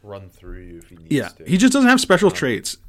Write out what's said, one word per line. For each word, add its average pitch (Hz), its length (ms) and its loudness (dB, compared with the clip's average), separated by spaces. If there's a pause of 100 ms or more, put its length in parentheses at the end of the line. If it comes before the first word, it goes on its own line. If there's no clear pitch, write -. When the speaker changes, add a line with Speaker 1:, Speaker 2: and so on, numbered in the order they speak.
Speaker 1:
run 98 260 -18
through 90 320 -20
you 87 180 -20
if 82 120 -20
he 87 60 -20
needs 82 140 -14
Speaker 2:
Yeah, 120 180 -4
Speaker 1:
to. - 180 -20
Speaker 2:
he 180 100 -2
just 254 160 4
doesn't 262 160 4
have 254 140 4
special 185 260 2
Speaker 1:
Um, - 60 -2
Speaker 2:
traits, - 420 -6 (120)